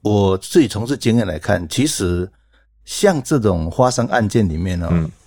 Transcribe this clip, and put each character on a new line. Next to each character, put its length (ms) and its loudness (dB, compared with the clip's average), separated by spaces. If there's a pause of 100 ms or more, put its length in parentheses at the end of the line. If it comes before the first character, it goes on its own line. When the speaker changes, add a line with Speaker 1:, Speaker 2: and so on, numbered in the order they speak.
Speaker 1:
我 360 2
自 220 2
己 80 4
从 180 -6
事 100 -4
经 200 0
验 100 0
来 120 -6
看， 300 -2
其 180 -2
实 420 -2 (560)
像 380 0
这 160 0
种 320 0
发 200 2
生 160 -2
案 220 0
件 200 2
里 80 -4
面 260 -4
哦， 80 -2
Speaker 2:
嗯。 180 0 (180)